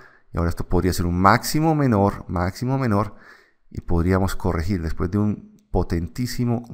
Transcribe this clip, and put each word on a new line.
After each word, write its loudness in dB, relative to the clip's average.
y -4
ahora 2
esto -4
podría 2
ser -2
un 0
máximo 4
menor, 2
máximo -2
menor, 0
y -10
podríamos 2
corregir -2
después -2
de 0
un -4
potentísimo -2